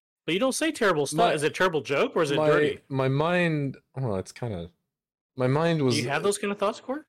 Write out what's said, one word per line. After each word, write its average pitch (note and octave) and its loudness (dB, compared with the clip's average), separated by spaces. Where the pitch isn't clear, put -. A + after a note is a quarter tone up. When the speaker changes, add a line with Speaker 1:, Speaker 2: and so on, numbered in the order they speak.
Speaker 1:
But D#3+ -2
you F#3+ 0
don't C4 2
say D#4 -2
terrible F3 2
stuff. D3+ -4
Speaker 2:
My F3 4
Speaker 1:
Is D3 -2
it D#3 2
a - -4
terrible F3 2
joke C#3+ 0
or F3 4
is C#3+ 0
it C#3+ 0
Speaker 2:
my, D3+ 2
Speaker 1:
dirty? D3+ 2
Speaker 2:
my C3 0
mind, D3+ 0
well, A#2+ -4
it's - -8
kinda, F2 -8
my B2+ 0
mind D#3 2
was B2+ 2
Speaker 1:
Do A#2 0
you A#2+ -4
have D3 -2
those G3+ 0
kind G3+ -4
of G3+ -8
thoughts, G#3 -2
Core? D4 -10